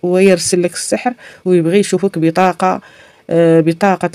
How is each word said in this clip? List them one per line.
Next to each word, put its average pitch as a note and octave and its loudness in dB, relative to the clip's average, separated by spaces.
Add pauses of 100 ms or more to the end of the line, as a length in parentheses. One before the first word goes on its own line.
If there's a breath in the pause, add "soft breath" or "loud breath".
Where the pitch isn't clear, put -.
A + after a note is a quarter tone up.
ويرسل F3+ 2
لك F3 -4
السحر - -6 (320 loud breath)
ويبغي F3+ 2
يشوفك F#3+ -2
بطاقة، F#3 0 (500 soft breath)
آه، E3 4
بطاقة E3+ -2